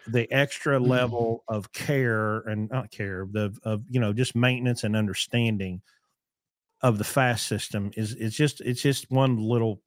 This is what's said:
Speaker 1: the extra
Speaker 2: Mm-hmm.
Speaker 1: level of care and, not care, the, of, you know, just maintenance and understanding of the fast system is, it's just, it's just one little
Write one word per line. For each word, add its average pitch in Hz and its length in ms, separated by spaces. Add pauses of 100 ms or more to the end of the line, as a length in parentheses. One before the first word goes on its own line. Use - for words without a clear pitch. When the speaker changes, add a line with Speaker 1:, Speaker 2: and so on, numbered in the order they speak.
Speaker 1:
the 117 240
extra 139 480
Speaker 2:
Mm-hmm. 123 100
Speaker 1:
level 117 580
of 107 260
care 110 640
and, 107 320
not 127 200
care, 95 400
the, 104 320
of, 110 260
you 127 100
know, 104 140
just 123 220
maintenance 123 480
and 107 120
understanding 104 840 (1000)
of 117 160
the 104 60
fast 123 440
system 104 480
is, 110 180
it's 110 220
just, 147 260
it's 123 200
just - 300
one 131 260
little 113 500